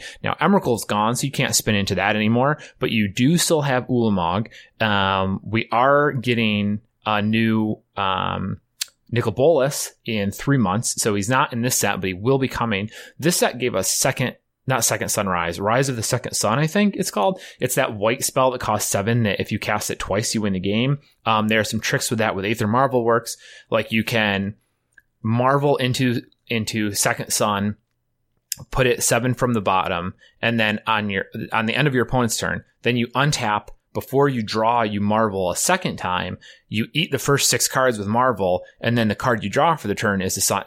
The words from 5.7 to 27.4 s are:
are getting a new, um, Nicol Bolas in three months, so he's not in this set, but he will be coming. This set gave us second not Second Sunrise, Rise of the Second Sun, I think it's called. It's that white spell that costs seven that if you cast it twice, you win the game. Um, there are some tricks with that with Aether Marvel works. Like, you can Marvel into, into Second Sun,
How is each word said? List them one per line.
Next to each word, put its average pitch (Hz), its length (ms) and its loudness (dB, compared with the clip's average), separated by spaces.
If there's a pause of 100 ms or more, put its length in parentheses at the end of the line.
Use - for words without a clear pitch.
are 143 400 4
getting 107 720 0 (260)
a 104 160 0
new, 110 580 2 (160)
um, 95 640 -2 (480)
Nicol 117 220 -2
Bolas 143 600 0 (120)
in 104 240 -2
three 139 280 0
months, 104 440 0
so 107 140 0
he's 101 140 -2
not 131 220 2
in 117 120 -4
this 127 120 0
set, 101 240 -2
but 92 100 -4
he 92 40 -4
will 113 240 0
be 131 100 0
coming. 110 440 -4 (260)
This 175 200 0
set 208 200 0
gave 120 160 -2
us - 180 -2
second 131 440 -2 (300)
not 123 200 0
Second 104 240 -2
Sunrise, 87 500 0
Rise 120 300 2
of 131 60 -2
the 113 80 -6
Second - 300 -4
Sun, 110 260 0
I 156 80 0
think 202 280 2
it's 190 160 -4
called. 190 300 0 (180)
It's - 160 -2
that 131 200 0
white 110 280 0
spell 131 280 2
that 123 100 -4
costs 107 280 -2
seven 113 340 0
that 98 160 0
if 95 120 -4
you 107 80 -2
cast - 320 -4
it - 80 -8
twice, - 340 -2
you 113 80 -2
win 101 120 -2
the 92 60 -2
game. 113 400 0 (260)
Um, 110 220 2
there 110 120 2
are 104 60 2
some 113 140 -4
tricks - 300 -2
with 113 100 -2
that 107 160 0
with 95 100 -4
Aether 110 220 0
Marvel 123 360 2
works. 117 320 0 (340)
Like, 113 220 -2
you 110 120 2
can 101 520 0 (640)
Marvel 131 560 2
into, 127 440 0 (260)
into 107 460 -4
Second 120 380 -2
Sun, 104 440 0 (960)